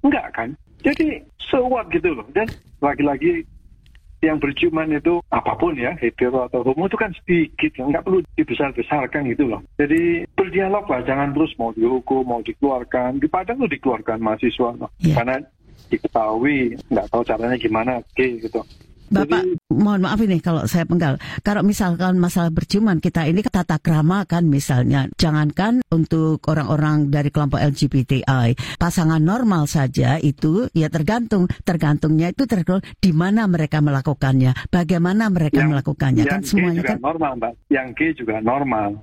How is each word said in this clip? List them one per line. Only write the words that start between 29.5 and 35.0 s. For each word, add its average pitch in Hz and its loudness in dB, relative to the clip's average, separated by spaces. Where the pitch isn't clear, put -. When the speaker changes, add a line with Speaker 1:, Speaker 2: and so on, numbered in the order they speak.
Speaker 3:
saja 135 0
itu 156 0
ya 156 2
tergantung. 185 0
Tergantungnya 156 2
itu 269 -2
tergantung 190 0
di 180 2
mana 196 2
mereka 160 2
melakukannya, 131 2
bagaimana 180 2